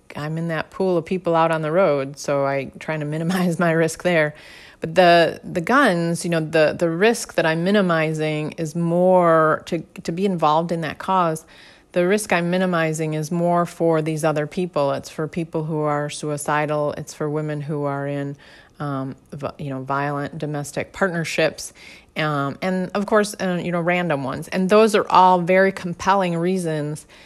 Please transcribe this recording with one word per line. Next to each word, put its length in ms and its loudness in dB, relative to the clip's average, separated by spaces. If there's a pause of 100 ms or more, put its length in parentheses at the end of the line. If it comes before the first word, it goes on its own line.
(160)
I'm 220 -6
in 100 -4
that 220 -6
pool 260 0
of 80 -2
people 320 -2
out 140 4
on 100 0
the 100 -2
road, 480 2
so 280 0
I 320 -2
try 180 -8
to 80 -4
minimize 540 -2
<laughs> 80 2
my 60 4
risk 300 0
there." 320 2 (460)
But 140 -8
the, 500 6
the 180 -6
guns, 600 2
you 60 -2
know, 100 0
the, 380 2
the 120 0
risk 440 0
that 120 2
I'm 180 0
minimizing 880 0
is 220 -6
more 920 4
to, 140 -4
to 320 -10
be 140 -2
involved 460 2
in 100 -4
that 160 -6
cause. 480 0 (460)
The 140 2
risk 280 0
I'm 160 0
minimizing 640 0
is 160 -6
more 340 2
for 380 0
these 220 -4
other 220 0
people. 460 -2
It's 160 -8
for 180 -8
people 380 -6
who 160 -4
are 300 -2
suicidal. 880 -2
It's 160 -12
for 160 -6
women 320 -4
who 220 -6
are 220 -4
in, 300 -6 (420)
um, 380 -6 (160)
vi-, 260 -8
you 120 -8
know, 120 -8
violent 540 -4
domestic 560 -8
partnerships, 800 -2 (440)
um, 440 -2
and 340 -2
of 120 -2
course, 340 2
uh, 220 -2
you 100 -4
know, 80 -2
random 420 0
ones. 260 -8
And 200 -2
those 260 6
are 140 2
all 320 8
very 320 4
compelling 640 0
reasons 680 -2 (200)